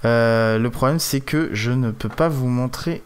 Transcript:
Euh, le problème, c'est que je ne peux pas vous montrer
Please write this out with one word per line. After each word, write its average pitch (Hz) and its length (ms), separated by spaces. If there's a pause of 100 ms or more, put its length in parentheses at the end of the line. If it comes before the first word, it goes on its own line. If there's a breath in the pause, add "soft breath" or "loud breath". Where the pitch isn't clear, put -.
Euh, 113 560
le 120 100
problème, 131 300
c'est - 220
que 151 300
je 110 200
ne 127 180
peux 110 200
pas 160 200
vous 131 180
montrer 127 580